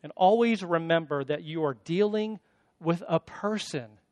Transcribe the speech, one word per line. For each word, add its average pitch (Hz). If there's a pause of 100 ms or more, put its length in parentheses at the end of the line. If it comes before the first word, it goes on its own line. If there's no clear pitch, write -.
And 151
always 220
remember 165
that 147
you 160
are 135
dealing 208 (400)
with 170
a 165
person 202 (260)